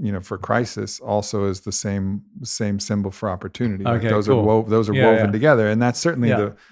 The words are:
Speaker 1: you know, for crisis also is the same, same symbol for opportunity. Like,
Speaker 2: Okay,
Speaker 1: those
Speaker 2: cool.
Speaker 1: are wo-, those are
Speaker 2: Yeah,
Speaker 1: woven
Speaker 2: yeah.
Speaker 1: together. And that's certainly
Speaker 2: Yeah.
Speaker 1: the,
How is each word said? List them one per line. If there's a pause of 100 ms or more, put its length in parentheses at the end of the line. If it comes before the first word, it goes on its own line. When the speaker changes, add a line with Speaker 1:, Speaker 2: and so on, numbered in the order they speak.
Speaker 1:
you
know,
for
crisis
also
is
the
same, (200)
same
symbol
for
opportunity.
Like,
Speaker 2:
Okay,
Speaker 1:
those
Speaker 2:
cool.
Speaker 1:
are
wo-,
those
are
Speaker 2:
Yeah,
Speaker 1:
woven
Speaker 2:
yeah.
Speaker 1:
together.
And
that's
certainly
Speaker 2:
Yeah.
Speaker 1:
the, (160)